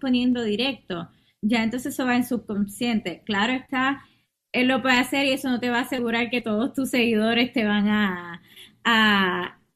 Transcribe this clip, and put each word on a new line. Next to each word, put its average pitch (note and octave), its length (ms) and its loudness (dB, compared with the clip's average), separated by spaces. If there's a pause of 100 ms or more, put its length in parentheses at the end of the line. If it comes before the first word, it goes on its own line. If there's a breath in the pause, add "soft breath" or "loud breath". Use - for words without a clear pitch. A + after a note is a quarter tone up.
poniendo B3 420 2
directo. G#3 680 -4 (320 soft breath)
Ya A3 220 2
entonces B3 300 -4
eso C4+ 120 -2
va B3 100 2
en B3 100 2
subconsciente. G#3+ 1000 -4
Claro G#3+ 280 0
está, C4+ 500 -2 (480 loud breath)
él B3 160 2
lo C4 140 2
puede B3+ 160 2
hacer C#4 300 0
y C4 40 2
eso C#4 180 -2
no B3 100 0
te B3 100 -2
va A#3+ 100 0
a - 20 0
asegurar A#3+ 480 -2
que B3 120 -2
todos A3+ 320 -2
tus C4+ 160 -2
seguidores A#3 640 2
te A3+ 120 0
van G#3 220 2
a, F3+ 540 -2 (420 loud breath)
a, G3+ 760 2 (160)